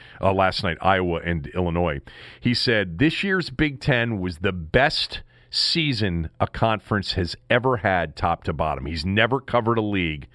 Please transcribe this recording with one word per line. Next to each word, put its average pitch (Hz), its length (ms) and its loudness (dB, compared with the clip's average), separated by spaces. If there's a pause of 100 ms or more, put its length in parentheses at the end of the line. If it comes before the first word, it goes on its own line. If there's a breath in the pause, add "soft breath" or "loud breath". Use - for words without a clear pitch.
(220 loud breath)
uh, 98 100 4
last 95 300 2
night, 85 180 -2
Iowa 92 420 2
and 85 260 -2
Illinois, 85 520 0 (400 loud breath)
he 123 140 2
said, 101 420 0
"This 151 260 2
year's 190 280 0
Big 143 280 -2
Ten 117 420 0
was 90 180 -4
the 92 140 0
best 92 680 0 (300 soft breath)
season 104 800 0 (100)
a 98 60 2
conference 110 640 -2
has 87 240 -4 (140)
ever 123 260 2
had 87 400 0
top 85 280 -2
to 85 100 -2
bottom." 71 320 -2
He's 80 180 -6
never 110 340 2
covered 117 380 0
a 110 60 2
league, 87 520 -2